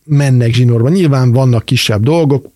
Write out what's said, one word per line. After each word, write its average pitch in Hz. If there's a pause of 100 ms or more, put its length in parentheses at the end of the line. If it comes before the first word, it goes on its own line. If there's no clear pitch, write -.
mennek 135
zsinórba. 120
Nyilván 139
vannak 123
kisebb 110
dolgok, 143 (100)